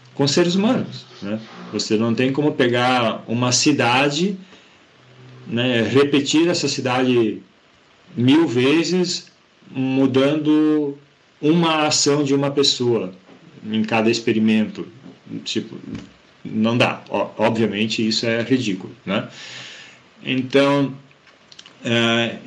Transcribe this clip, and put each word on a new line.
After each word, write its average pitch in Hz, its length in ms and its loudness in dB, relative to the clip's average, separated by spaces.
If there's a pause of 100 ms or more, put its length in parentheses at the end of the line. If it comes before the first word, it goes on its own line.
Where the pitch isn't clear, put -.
(160)
com 139 120 2
seres 175 280 2
humanos, 208 500 -2 (160)
né? 104 180 -6 (320)
Você 107 260 -2
não 117 160 0
tem 127 180 0
como 143 220 0
pegar 123 760 0
uma 123 240 0
cidade, 143 840 0 (1120)
né, 120 340 0
repetir 143 680 2
essa 165 200 -2
cidade 123 760 0 (720)
mil 139 320 4
vezes, 156 840 0 (380)
mudando 139 1300 2 (440)
uma 156 460 2
ação 147 360 2
de 135 100 0
uma 139 180 0
pessoa 120 600 0 (520)
em 110 180 -2
cada 110 260 2
experimento. 110 800 0 (560)
Tipo, - 320 -8 (680)
não 110 320 0
dá. - 320 0
Ó, 98 280 -2
obviamente, 110 720 0
isso 110 180 -2
é 117 160 0
ridículo, 110 520 -2 (120)
né? 107 220 -4 (960)
Então, 135 720 0 (880)
é, 117 640 0